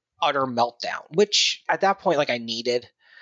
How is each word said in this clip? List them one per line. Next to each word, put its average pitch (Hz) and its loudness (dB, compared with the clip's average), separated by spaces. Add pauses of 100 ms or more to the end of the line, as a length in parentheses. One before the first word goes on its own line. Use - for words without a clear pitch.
(200)
utter 143 0
meltdown, 117 -2
which 208 0
at 165 0
that 196 2
point, 165 2
like, 143 0
I 123 -2
needed. 117 -4 (340)